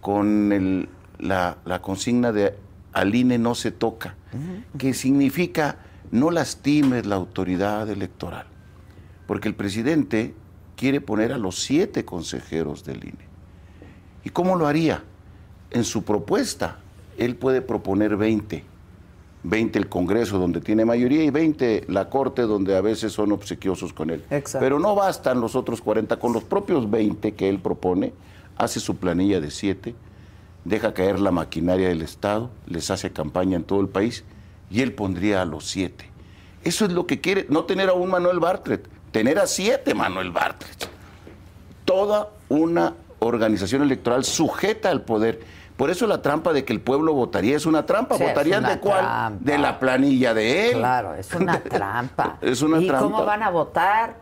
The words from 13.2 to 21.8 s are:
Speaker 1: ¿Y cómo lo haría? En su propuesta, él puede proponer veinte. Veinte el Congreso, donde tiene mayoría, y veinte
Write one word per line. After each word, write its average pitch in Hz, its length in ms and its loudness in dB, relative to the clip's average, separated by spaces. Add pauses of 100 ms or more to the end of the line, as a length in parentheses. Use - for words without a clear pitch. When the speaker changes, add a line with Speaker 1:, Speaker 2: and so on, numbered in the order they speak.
Speaker 1:
¿Y - 80 -8
cómo 185 240 2
lo 160 120 2
haría? 147 360 2 (680)
En 120 140 0
su 104 200 -4
propuesta, 104 760 -2 (400)
él 120 180 -2
puede 131 260 2
proponer 104 560 0
veinte. 104 480 0 (800)
Veinte 110 360 0
el 95 100 -2
Congreso, 98 480 0
donde 85 240 0
tiene 110 240 2
mayoría, 123 380 2
y 147 80 2
veinte 143 560 2